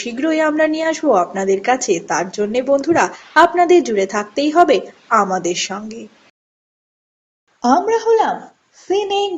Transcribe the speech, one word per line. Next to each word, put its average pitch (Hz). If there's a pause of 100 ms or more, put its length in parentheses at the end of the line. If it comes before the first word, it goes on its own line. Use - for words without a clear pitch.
শীঘ্রই 277
আমরা 311
নিয়ে 311
আসবো 311 (140)
আপনাদের 190
কাছে। 247
তার 170
জন্যে 208
বন্ধুরা, 277 (300)
আপনাদের 349
জুড়ে 208
থাকতেই 220
হবে 302 (320)
আমাদের 185 (120)
সঙ্গে। 214 (1600)
আমরা 403
হলাম 427 (420)
সিনে 403 (160)